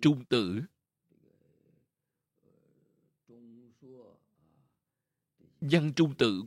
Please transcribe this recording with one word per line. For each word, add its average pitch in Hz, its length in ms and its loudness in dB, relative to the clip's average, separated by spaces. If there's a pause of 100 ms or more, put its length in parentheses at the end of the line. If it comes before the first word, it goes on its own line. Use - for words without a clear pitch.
Trung 147 240 2
Tử. 107 380 -2 (4000)
Văn 151 360 0
Trung 156 220 2
Tử 104 280 0